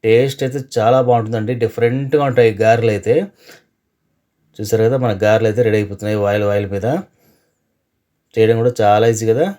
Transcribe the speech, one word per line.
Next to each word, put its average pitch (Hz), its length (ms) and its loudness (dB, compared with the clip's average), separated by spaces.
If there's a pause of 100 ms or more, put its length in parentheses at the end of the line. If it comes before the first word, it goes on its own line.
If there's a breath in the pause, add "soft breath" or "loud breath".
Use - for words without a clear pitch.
టేస్ట్ 123 380 2
అయితే 135 160 -6 (120)
చాలా 117 320 2
బాగుంటుందండి, 117 560 -2
డిఫరెంట్గా 127 680 -2
ఉంటాయి 120 320 2
గారెలు 113 360 2
అయితే. 104 220 -2 (1400 soft breath)
చూసారు 107 260 -2
కదా 127 140 0
మన 123 200 0
గారెలు 107 320 2
అయితే 107 140 -4
రెడీ 107 140 2
అయిపోతున్నాయి 104 460 -4
ఆయిల్, 104 220 0
ఆయిల్ 101 240 -2
మీద. 101 160 -6 (1500)
చేయడం 113 240 4
కూడా 120 200 0
చాలా 107 300 4
ఈజీ 113 180 -2
కదా. 127 200 2 (120)